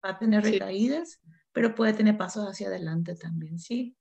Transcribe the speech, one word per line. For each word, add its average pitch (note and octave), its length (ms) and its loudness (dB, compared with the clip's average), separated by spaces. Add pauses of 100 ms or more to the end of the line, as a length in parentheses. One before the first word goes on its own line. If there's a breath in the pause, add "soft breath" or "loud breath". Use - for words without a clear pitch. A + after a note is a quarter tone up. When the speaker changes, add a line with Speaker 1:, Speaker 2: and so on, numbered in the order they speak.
Speaker 1:
Va F#3+ 60 -4
a F#3 80 -8
tener G#3+ 240 6
Speaker 2:
Sí. G#3+ 80 4
Speaker 1:
recaídas, G#3 680 0 (300 soft breath)
pero A3+ 240 2
puede A3 180 2
tener G#3+ 240 4
pasos G#3 300 -6
hacia G3 200 -8
adelante E3+ 480 -4
también, E3 440 -8
¿sí? A#3+ 420 -6